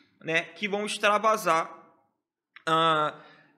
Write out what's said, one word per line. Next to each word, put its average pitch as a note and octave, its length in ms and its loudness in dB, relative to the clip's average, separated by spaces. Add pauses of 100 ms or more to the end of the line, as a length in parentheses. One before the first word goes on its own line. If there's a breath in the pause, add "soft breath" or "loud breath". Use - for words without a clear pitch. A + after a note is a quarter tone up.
(200 loud breath)
né, D#3+ 220 -2
que - 260 -6
vão G#3 200 -2
extravasar, G3+ 840 0 (920)
ah, D#3+ 480 2 (440 loud breath)